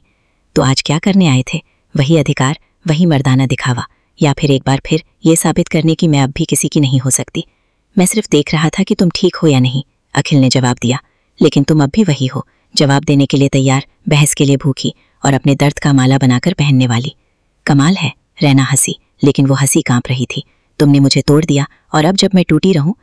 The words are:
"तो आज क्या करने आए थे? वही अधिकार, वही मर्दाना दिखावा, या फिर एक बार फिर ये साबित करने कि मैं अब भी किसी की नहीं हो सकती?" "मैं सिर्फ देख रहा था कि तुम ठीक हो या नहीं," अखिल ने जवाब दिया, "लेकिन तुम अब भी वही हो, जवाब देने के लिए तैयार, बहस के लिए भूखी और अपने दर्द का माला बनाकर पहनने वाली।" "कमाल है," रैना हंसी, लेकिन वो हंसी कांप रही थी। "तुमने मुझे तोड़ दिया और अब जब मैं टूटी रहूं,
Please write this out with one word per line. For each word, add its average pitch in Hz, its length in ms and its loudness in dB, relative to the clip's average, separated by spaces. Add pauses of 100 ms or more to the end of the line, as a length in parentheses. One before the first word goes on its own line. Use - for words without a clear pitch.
(540)
"तो 156 80 2
आज 131 200 0
क्या 147 160 -2
करने 190 280 2
आए 131 180 2 (100)
थे? - 80 -8 (340)
वही 151 200 2
अधिकार, 143 420 -2 (280)
वही 165 200 2
मर्दाना 135 400 2
दिखावा, 123 400 -4 (360)
या 143 100 2
फिर 143 180 -2
एक 135 160 0
बार 135 200 0
फिर 160 180 -4 (220)
ये 165 100 4
साबित 170 320 -2
करने 160 260 0
कि 170 140 0
मैं 143 120 2
अब 135 100 0
भी 156 140 -6
किसी 143 240 -2
की 160 120 -2
नहीं 135 180 0
हो 131 120 -4
सकती?" - 340 -6 (540)
"मैं 180 80 4
सिर्फ 214 240 -2
देख 147 220 0
रहा 160 160 0
था - 140 -2
कि 202 120 -2
तुम 180 200 0
ठीक - 220 -2
हो 165 120 0
या 131 120 4
नहीं," 131 240 -2 (300)
अखिल 143 240 0
ने 131 100 4
जवाब 123 340 0
दिया, 127 160 -2 (440)
"लेकिन 143 220 2
तुम 156 180 2
अब 139 120 0
भी 220 100 2
वही 139 220 -2
हो, 127 200 -8 (300)
जवाब 143 280 2
देने 139 220 2
के 147 100 -2
लिए 135 120 2
तैयार, 135 380 0 (220)
बहस 147 260 2
के 151 100 0
लिए 139 120 2
भूखी - 380 -4 (300)
और 139 100 0
अपने 135 200 0
दर्द 143 240 -2
का 147 140 0
माला 135 260 2
बनाकर 127 340 0
पहनने 135 340 0
वाली।" 120 280 -4 (520)
"कमाल 147 300 2
है," 151 160 -6 (300)
रैना 139 220 2
हंसी, - 340 -4 (260)
लेकिन 139 220 2
वो 135 80 0
हंसी 139 280 0
कांप 123 240 -2
रही 127 200 -4
थी। - 180 -12 (340)
"तुमने 143 220 4
मुझे 135 220 2
तोड़ 151 220 2
दिया 143 220 -2 (280)
और 156 100 2
अब 190 120 0
जब 196 180 0
मैं 180 140 2
टूटी 170 240 2
रहूं, 156 200 0 (100)